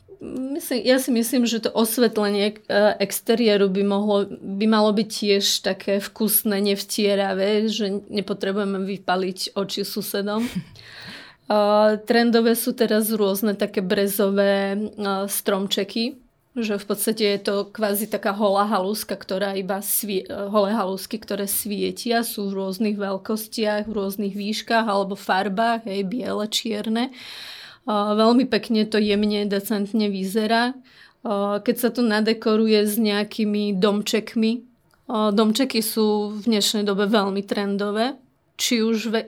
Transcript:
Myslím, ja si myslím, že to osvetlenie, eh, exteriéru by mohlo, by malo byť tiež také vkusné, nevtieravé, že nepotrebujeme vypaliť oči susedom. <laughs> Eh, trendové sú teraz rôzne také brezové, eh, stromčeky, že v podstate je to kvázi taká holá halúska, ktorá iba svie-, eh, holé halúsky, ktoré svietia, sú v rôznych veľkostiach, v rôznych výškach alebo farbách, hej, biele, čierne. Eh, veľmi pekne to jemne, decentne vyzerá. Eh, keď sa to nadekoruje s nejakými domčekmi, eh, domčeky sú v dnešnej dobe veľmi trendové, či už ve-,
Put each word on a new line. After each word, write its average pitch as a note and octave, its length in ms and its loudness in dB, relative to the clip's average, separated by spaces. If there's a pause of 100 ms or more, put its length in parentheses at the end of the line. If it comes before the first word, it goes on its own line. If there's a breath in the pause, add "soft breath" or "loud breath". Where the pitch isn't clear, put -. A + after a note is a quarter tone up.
(240)
Myslím, C4 580 -6
ja B3+ 160 4
si C4+ 140 0
myslím, A#3 320 2
že A3+ 160 0
to - 100 -2
osvetlenie, G#3+ 840 2
eh, G3+ 420 2
exteriéru G#3 720 2
by F#3+ 160 0
mohlo, G3+ 340 2 (140)
by G3 340 -4
malo G#3+ 240 6
byť A3 220 0
tiež G3+ 320 0 (160)
také G3 400 -2
vkusné, G3+ 640 -2
nevtieravé, G3+ 1040 0
že G#3+ 240 -2 (160)
nepotrebujeme G3 720 -4 (100)
vypaliť F#3 680 -4
oči G3 260 -4
susedom. G3+ 640 -4
<laughs> - 60 -8 (880 loud breath)
Eh, G#3 560 4
trendové A#3 560 4
sú B3 160 -2
teraz A3 400 2
rôzne G3+ 420 2
také G#3 300 -2
brezové, G3 880 2
eh, G#3+ 140 -4 (400)
stromčeky, G3+ 880 -2 (400)
že G#3+ 240 -4
v G3 80 -10
podstate G#3+ 360 -2 (120)
je G3+ 60 -4
to G3+ 140 -2 (120)
kvázi G#3 400 -2
taká G#3+ 240 -2
holá G3+ 320 2
halúska, G#3 560 -2
ktorá G3 320 -4
iba G3 320 -4
svie-, F#3+ 400 -2
eh, - 80 -12 (160)
holé G3+ 240 2
halúsky, G3 480 -4
ktoré G3+ 240 -6
svietia, G3+ 800 -2
sú G#3 240 -6
v G3 160 -4
rôznych G3+ 320 -2
veľkostiach, G#3 880 -4
v A3 80 -8
rôznych G3+ 380 -4
výškach G#3+ 560 -2
alebo G3 320 -2
farbách, G#3+ 640 0
hej, G3 240 -4
biele, G3+ 400 -4
čierne. A3 640 -2
Eh, - 800 -12
veľmi G#3+ 560 4
pekne G#3+ 400 2
to A3 80 -2
jemne, G#3 480 2
decentne G3+ 640 0
vyzerá. G#3+ 640 0
Eh, G3+ 880 -6
keď A#3+ 160 0
sa A#3 160 0
to A#3+ 160 0
nadekoruje A3 800 2
s G#3 80 -2
nejakými G#3 800 0
domčekmi, G#3+ 760 0 (520)
eh, G#3+ 260 0
domčeky A3 540 2
sú G#3 480 0
v G#3+ 160 -6
dnešnej G#3 400 2
dobe G3+ 160 2
veľmi G3+ 400 2
trendové, G#3 720 -2 (380)
či A3 320 0
už A3+ 240 0
ve-, A3 180 -2